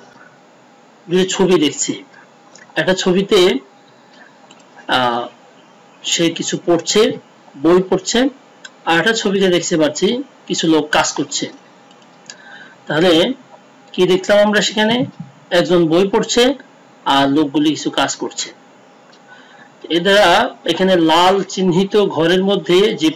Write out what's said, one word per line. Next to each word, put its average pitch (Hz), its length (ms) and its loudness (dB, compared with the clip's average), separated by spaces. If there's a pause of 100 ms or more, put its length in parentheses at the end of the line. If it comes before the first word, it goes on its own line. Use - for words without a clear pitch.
(1080)
দুটি 180 200 0
ছবি 180 300 0
দেখছি। - 440 -4 (720)
একটা 160 180 -2
ছবিতে, 190 640 2 (1300)
আহ, 120 400 -2 (760)
সে 165 260 -2
কিছু 165 360 -6
পড়ছে, 208 520 0 (400)
বই 170 320 4
পড়ছে, 226 400 -2 (560)
আর 165 140 0
একটা 226 140 0
ছবিতে 190 360 0
দেখতে 170 280 0
পাচ্ছি 185 460 -2 (240)
কিছু 175 200 -4
লোক 156 220 0
কাজ 156 240 -2
করছে। - 380 -8 (1400)
তাহলে 170 460 2 (580)
কি 185 160 0
দেখলাম 202 400 2
আমরা 208 140 0
সেখানে? 220 440 -2 (440)
একজন 175 380 2
বই 180 220 2
পড়ছে 240 440 0 (520)
আর 139 240 2
লোকগুলি 151 400 0
কিছু 147 200 -4
কাজ 135 260 -4
করছে। - 380 -10 (1400)
এ 160 100 -2
দ্বারা 196 560 2 (100)
এখানে 190 300 0
লাল 175 480 2
চিহ্নিত 196 640 0
ঘরের 175 380 0
মধ্যে 190 500 2
যে 156 220 -2